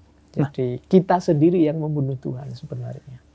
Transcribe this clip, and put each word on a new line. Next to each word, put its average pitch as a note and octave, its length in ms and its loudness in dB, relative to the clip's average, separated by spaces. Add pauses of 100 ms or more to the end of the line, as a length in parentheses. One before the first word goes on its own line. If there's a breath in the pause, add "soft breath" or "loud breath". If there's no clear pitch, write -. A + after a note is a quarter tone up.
(300)
Jadi, C3 520 -4
kita F3+ 360 4
sendiri F3 420 4
yang D3+ 160 2
membunuh D3 400 -4
Tuhan C3 340 -10
sebenarnya. B2 720 -14 (140)